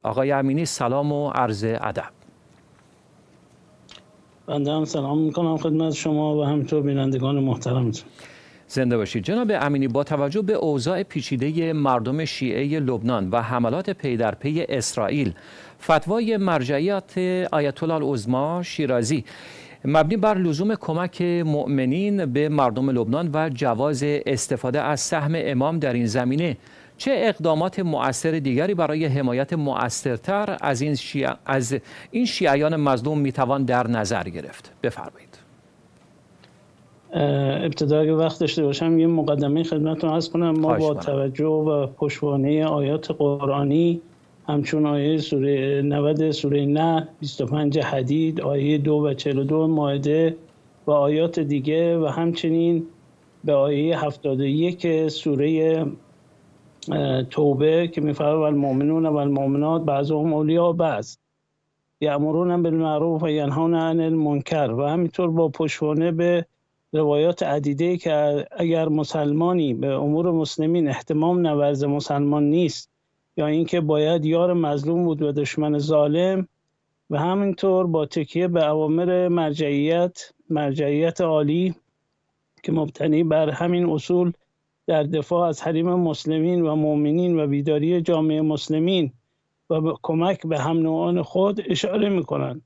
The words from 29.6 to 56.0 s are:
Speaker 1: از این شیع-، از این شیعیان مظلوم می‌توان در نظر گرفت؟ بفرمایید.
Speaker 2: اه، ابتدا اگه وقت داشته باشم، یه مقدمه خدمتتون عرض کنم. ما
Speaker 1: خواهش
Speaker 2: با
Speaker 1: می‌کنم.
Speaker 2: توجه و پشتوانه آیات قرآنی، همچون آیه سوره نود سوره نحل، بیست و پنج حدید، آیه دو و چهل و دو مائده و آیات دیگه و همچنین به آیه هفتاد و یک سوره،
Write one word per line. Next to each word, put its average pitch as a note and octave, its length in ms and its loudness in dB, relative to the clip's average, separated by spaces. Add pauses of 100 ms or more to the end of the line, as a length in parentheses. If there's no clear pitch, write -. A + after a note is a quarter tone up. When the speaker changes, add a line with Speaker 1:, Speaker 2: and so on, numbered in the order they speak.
Speaker 1:
از C3 200 0
این D3 140 0
شیع-، C3 380 -4 (120)
از C3+ 300 0 (360)
این A#3+ 140 0
شیعیان D3+ 500 2
مظلوم C#3+ 440 0
می‌توان C3+ 440 0
در B2 240 2
نظر A2 360 0
گرفت؟ E2+ 480 -12 (120)
بفرمایید. - 560 -8 (1700)
Speaker 2:
اه، C#3 520 0
ابتدا D3+ 360 2
اگه D#3 120 4
وقت D#3+ 260 0
داشته D#3+ 240 0
باشم، E3 360 2
یه E3 80 6
مقدمه D3+ 560 2
خدمتتون D#3+ 460 0
عرض D#3+ 200 0
کنم. E3 220 0
ما D#3 160 2
Speaker 1:
خواهش A#2 140 2
Speaker 2:
با D#3 80 2
Speaker 1:
می‌کنم. D3 120 -2
Speaker 2:
توجه C#3 440 -2
و D3+ 420 0
پشتوانه C#3+ 800 0
آیات D3+ 460 -2
قرآنی، C#3+ 880 2 (460)
همچون D3+ 380 0
آیه D3 320 0
سوره C#3 640 0
نود D3 500 2
سوره C#3+ 340 0
نحل، D#3+ 400 2 (140)
بیست D3 220 -8
و B2+ 40 0
پنج D3 340 0
حدید، C#3+ 600 0
آیه C#3+ 360 0
دو D3 160 2
و D3 200 2
چهل C3+ 240 -2
و C#3 60 0
دو D#3 240 2
مائده D3+ 720 2 (500)
و D3+ 40 2
آیات D3+ 480 2
دیگه D#3 600 0
و D#3+ 60 0
همچنین E3 840 0 (560)
به D3+ 100 2
آیه D3 460 2
هفتاد C#3 400 -2
و C#3 60 0
یک D#3+ 640 0
سوره، D#3 760 0 (1080)